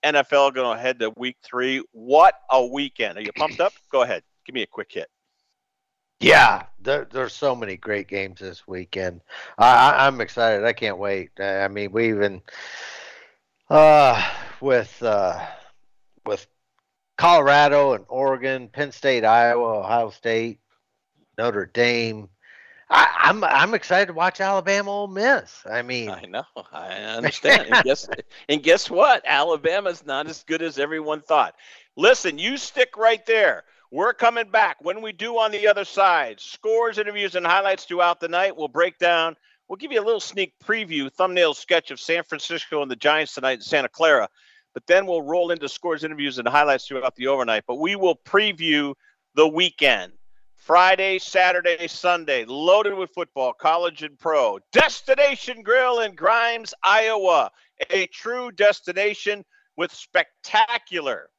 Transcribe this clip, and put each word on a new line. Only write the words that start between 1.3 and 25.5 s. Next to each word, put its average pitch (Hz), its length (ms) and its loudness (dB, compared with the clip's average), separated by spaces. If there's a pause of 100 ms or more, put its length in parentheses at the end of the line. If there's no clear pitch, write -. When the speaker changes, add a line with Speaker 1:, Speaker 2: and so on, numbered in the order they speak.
Speaker 1:
three. 131 480 -4
What 139 420 4 (160)
a 127 160 4
weekend. 123 520 -6
Are 107 40 -14
you 110 120 -10
pumped 151 260 -6
up? 190 140 0 (180)
Go 135 100 2
ahead. 117 220 -2 (220)
Give 131 100 -16
me 117 80 -6
a - 40 -10
quick - 240 -14
hit. - 160 -10 (1120)
Speaker 2:
Yeah, 131 440 6 (180)
there, 139 300 -4
there's 127 220 -6
so 135 220 -2
many 101 220 -10
great 104 300 -6
games 95 320 -8
this 92 280 -16
weekend. 92 540 -8 (380)
I, 123 320 8
I, 135 160 4
I'm 135 120 0
excited. 110 460 0
I 117 80 2
can't 107 240 -6
wait. 98 320 -6 (100)
I, 98 220 -4
I 98 60 -2
mean, 101 240 -8
we 113 180 0
even, 101 320 -2 (1300)
uh, 143 580 8 (320)
with, 123 440 -2
uh, 101 360 0 (880)
with 104 220 -8 (720)
Colorado 143 760 6
and 101 140 -6
Oregon, 131 600 -4
Penn 139 240 -8
State, 127 340 0
Iowa, 117 540 4
Ohio 110 300 -2
State, 113 500 -4 (760)
Notre 104 300 -2
Dame, 117 640 -2 (600)
I, - 180 6 (100)
I'm, 196 260 2
I'm 160 300 2
excited 190 340 0
to 175 60 -14
watch 170 260 -4
Alabama 196 520 -2
Ole 202 160 -8
Miss. 208 600 -2